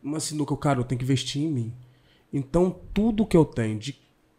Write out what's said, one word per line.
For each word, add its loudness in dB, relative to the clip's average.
numa -6
sinuca, -4
eu, -4
"Cara, 0
eu 0
tenho -2
que -4
investir 0
em -2
mim." -4
Então, 2
tudo 2
que 0
eu 10
tenho -4
de -10